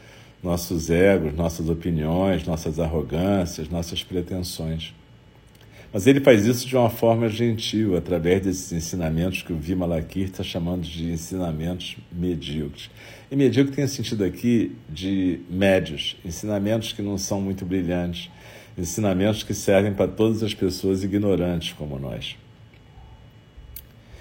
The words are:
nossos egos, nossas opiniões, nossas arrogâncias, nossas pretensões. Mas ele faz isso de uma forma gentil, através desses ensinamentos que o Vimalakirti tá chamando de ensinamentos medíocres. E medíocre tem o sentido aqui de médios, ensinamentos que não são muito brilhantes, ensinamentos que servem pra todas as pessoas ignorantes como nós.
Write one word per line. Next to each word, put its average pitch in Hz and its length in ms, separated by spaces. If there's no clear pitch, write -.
nossos 87 460
egos, 85 440
nossas 82 340
opiniões, 82 800
nossas 82 340
arrogâncias, 82 880
nossas 85 360
pretensões. 87 880
Mas 98 140
ele 139 160
faz 113 240
isso 123 220
de 127 100
uma 120 120
forma 113 380
gentil, 107 720
através 87 440
desses 92 300
ensinamentos 85 720
que - 100
o 82 60
Vimalakirti 87 760
tá 95 100
chamando 87 400
de 82 280
ensinamentos 85 880
medíocres. 78 800
E 139 40
medíocre 135 380
tem 147 100
o 131 60
sentido 110 340
aqui 107 520
de 92 600
médios, 90 760
ensinamentos 104 680
que - 80
não 101 160
são 98 240
muito 95 240
brilhantes, 87 640
ensinamentos 98 640
que - 100
servem 101 400
pra 98 140
todas 110 360
as 104 100
pessoas 95 500
ignorantes 92 680
como 71 260
nós. 67 380